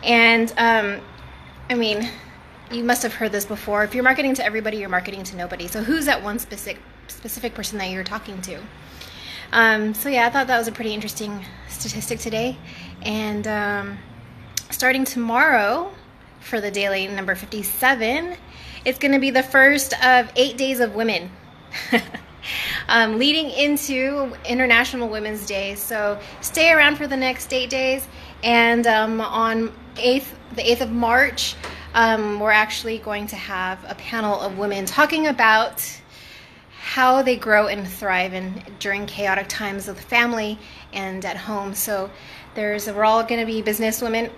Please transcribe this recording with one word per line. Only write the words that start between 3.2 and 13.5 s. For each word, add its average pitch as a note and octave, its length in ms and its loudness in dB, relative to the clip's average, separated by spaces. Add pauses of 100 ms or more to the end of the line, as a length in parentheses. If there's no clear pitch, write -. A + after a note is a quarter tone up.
this G3 120 -2
before. G#3 380 -2
If G3+ 100 -2
you're B3 120 -2
marketing C4 300 2
to B3+ 100 -2
everybody, G#3+ 320 -2
you're G3 120 -8
marketing F#3 360 -4
to F#3 120 -12
nobody. F3 300 -8
So G#3+ 160 -6
who's C#4+ 240 0
that C4 160 0
one G#3 160 -4
specific, - 420 -10 (280)
specific - 460 -10
person G#3 240 -6
that F#3 120 -4
you're F#3 140 -6
talking G3+ 380 -8
to? F3+ 180 -10 (920)
Um, G#3+ 440 4
so C#4 140 -4
yeah, A#3+ 180 4
I A#3+ 40 2
thought C4 160 0
that B3 120 2
was A3+ 100 -2
a A3 40 -8
pretty A3 220 -6
interesting G#3 500 -8 (240)
statistic - 520 -8
today. A#3 360 -4 (460)
And, G#3+ 460 -4
um, G3+ 500 -2 (720)